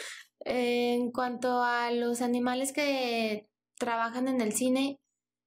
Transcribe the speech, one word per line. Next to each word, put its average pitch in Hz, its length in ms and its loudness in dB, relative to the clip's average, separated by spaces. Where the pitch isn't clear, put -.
En 240 720 0
cuanto 247 500 0
a 240 300 2
los 240 300 0
animales 247 500 0
que 240 720 0
trabajan 233 480 0
en 262 140 0
el 214 140 0
cine, 262 440 0